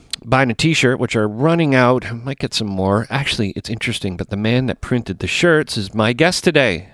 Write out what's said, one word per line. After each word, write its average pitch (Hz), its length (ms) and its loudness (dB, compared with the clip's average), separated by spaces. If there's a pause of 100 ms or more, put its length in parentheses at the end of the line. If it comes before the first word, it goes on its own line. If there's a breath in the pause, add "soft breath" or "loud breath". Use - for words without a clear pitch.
(220 loud breath)
buying 131 280 2
a 110 40 -2
t-shirt, 143 440 2
which 120 180 -2
are 107 100 2
running 143 480 2
out, 127 300 4
I 117 80 -10
might 120 260 -10
get 117 140 -6
some 107 160 -4
more. 98 400 0
Actually, 117 440 -2
it's - 180 -10
interesting, 107 480 -6
but 92 100 -6
the 101 80 -6
man 117 300 0
that - 160 -6
printed 117 380 -4
the - 60 -4
shirts 156 520 2
is 95 160 -8
my 110 180 2
guest 160 320 0
today. 127 500 2